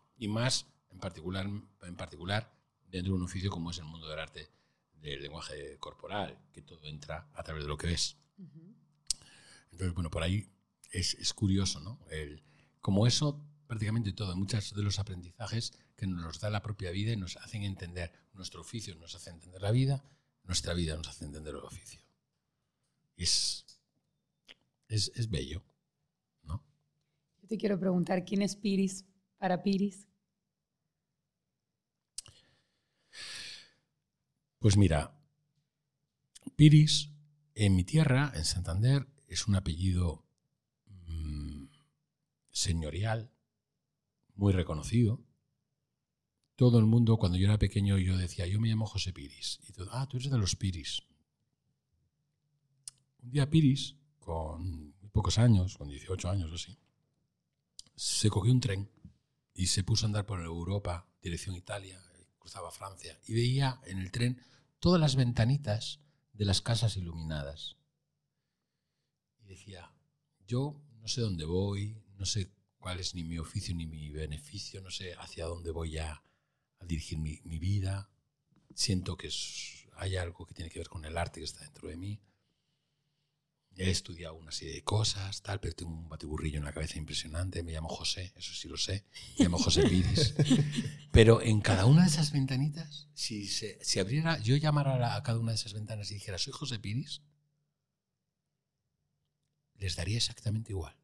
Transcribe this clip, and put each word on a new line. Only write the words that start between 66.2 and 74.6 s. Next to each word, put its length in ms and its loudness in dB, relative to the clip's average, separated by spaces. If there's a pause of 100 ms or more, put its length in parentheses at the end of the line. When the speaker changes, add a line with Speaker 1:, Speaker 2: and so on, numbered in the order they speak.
Speaker 1:
de 120 -2
las 160 4
casas 360 0
iluminadas. 760 -6 (1600)
Y 80 -20
decía, 440 -18 (560)
"Yo 340 -4 (200)
no 60 -10
sé 140 -2
dónde 240 -2
voy, 580 -2 (140)
no 80 -6
sé 280 -2 (240)
cuál 220 -8
es 160 -6
ni 80 -6
mi 160 -4
oficio 360 -6
ni 120 -6
mi 240 -10
beneficio, 680 -10